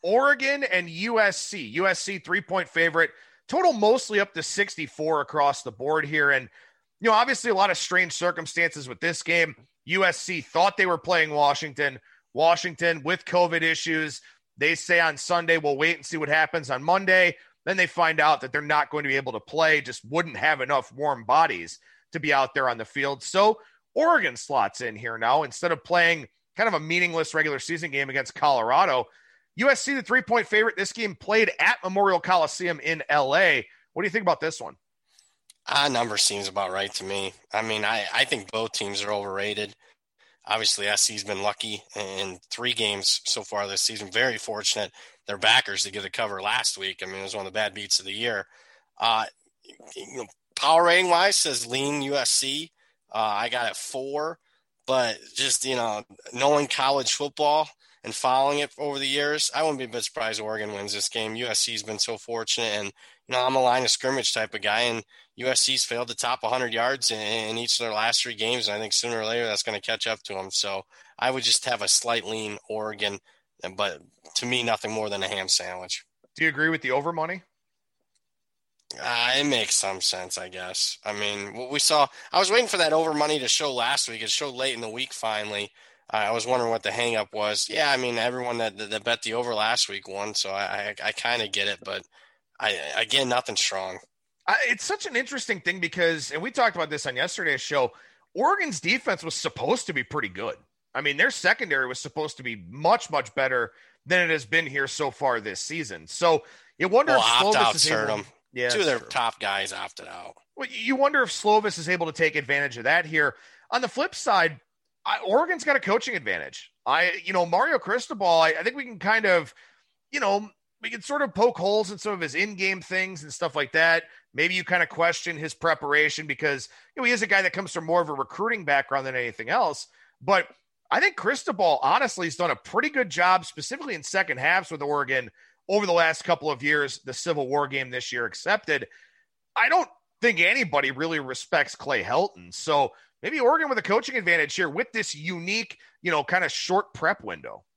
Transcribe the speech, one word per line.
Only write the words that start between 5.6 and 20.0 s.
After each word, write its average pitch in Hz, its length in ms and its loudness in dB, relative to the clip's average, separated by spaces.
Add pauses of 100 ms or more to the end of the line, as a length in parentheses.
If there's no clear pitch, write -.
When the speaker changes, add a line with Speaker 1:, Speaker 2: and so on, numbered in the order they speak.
Speaker 1:
the - 100 -8
board 147 340 0
here. 147 240 2
And, 127 180 2 (520)
you 226 100 2
know, 220 40 6
obviously 240 360 2
a 202 40 4
lot 196 140 4
of 170 80 2
strange 180 380 0
circumstances 165 760 -2
with 120 120 -12
this 170 220 -2
game. 165 320 2 (300)
U 180 220 2
S 170 100 2
C 175 240 -6
thought 185 380 2
they 190 80 6
were 175 100 2
playing 160 380 0
Washington. 143 640 0 (340)
Washington 170 720 2
with 175 240 -4
covid 175 340 2
issues. 160 600 -2 (340)
They 156 180 2
say 170 260 2
on 160 180 2
Sunday, 165 400 2
"We'll 147 180 2
wait 160 200 2
and 143 100 -18
see 165 100 -6
what 151 140 -2
happens 156 400 0
on 131 120 -2
Monday." 185 540 4 (300)
Then 190 100 0
they 180 100 4
find 160 340 2
out 151 200 6
that 131 120 -10
they're 151 100 -2
not 147 260 2
going 151 160 -4
to 139 40 -2
be 135 80 2
able 131 160 -2
to 110 80 -6
play, 156 420 2
just 123 260 -12